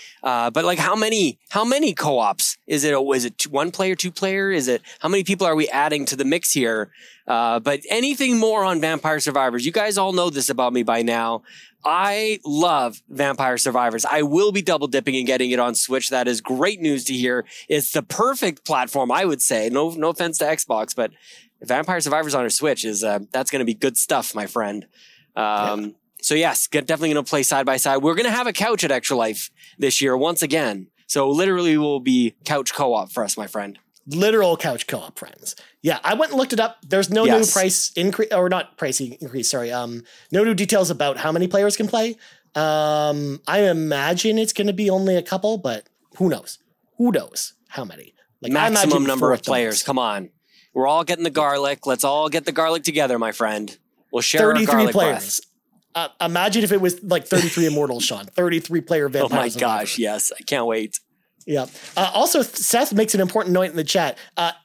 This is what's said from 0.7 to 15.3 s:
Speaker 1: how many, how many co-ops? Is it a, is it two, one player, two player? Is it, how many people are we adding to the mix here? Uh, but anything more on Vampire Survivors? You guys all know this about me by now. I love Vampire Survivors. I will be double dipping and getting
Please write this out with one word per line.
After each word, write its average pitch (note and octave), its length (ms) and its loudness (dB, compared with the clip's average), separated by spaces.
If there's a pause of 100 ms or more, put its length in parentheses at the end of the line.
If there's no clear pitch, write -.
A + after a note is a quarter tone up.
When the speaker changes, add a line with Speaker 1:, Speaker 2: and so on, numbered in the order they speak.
Speaker 1:
how F#3 160 0
many, G#3+ 420 0 (140)
how G#3 120 0
many C4+ 300 0
co-ops? A#2+ 720 0
Is D3 180 -2
it D3 120 2
a, C#3 160 0
is B2+ 140 2
it A2+ 120 -8
two, D3+ 140 -4
one D3 180 0
player, F#3+ 240 -2
two F3+ 180 -4
player? G3 400 -2
Is D3 160 0
it, B2 140 0 (180)
how D#3 100 -4
many G3 140 2
people F#3+ 220 0
are D#3+ 100 2
we D#3 140 2
adding D3 380 0
to C3+ 80 -4
the C3+ 100 -2
mix D#3+ 260 0
here? A2+ 380 0 (380)
Uh, A#2 320 2
but C#3+ 220 -2 (100)
anything B3 480 0
more A3 240 2
on F3+ 180 0
Vampire D#3 380 0
Survivors? C3 480 0
You E3+ 40 0
guys G#3 280 0
all F#3+ 140 0
know F3 180 2
this C#3 180 -4
about B2 240 0
me B2 80 2
by A#2 220 0
now. A#2 400 -2 (420)
I G3+ 580 0
love D3 640 0
Vampire C3 520 0
Survivors. A#2+ 440 0
I D3+ 200 0
will F3+ 280 2
be F#3+ 120 -2
double D3 240 0
dipping C3 280 -2
and B2+ 120 -2
getting B2+ 240 0